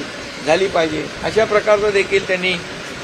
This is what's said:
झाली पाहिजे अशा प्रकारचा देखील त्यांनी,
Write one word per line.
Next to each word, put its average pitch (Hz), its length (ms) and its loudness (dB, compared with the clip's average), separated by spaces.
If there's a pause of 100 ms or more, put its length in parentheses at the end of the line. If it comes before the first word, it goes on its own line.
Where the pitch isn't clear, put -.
(460)
झाली 175 220 4
पाहिजे 165 380 0 (180)
अशा 208 220 2
प्रकारचा 208 440 4
देखील 196 380 2
त्यांनी, 185 260 0 (500)